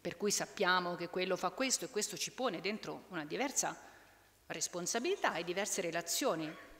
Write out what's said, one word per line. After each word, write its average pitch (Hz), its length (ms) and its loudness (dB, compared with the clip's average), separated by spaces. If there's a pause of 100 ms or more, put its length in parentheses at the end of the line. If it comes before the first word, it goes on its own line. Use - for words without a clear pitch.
per 170 160 -6
cui 202 140 2
sappiamo 180 640 2
che 170 140 -4
quello 185 280 2
fa 180 140 0
questo 254 340 0
e 160 60 -8
questo 208 260 -2
ci - 160 -4
pone 214 280 0
dentro 175 480 -4
una 160 180 -4
diversa 165 520 0 (680)
responsabilità 208 880 0
e 170 100 0
diverse 190 380 0
relazioni. 170 680 0 (300)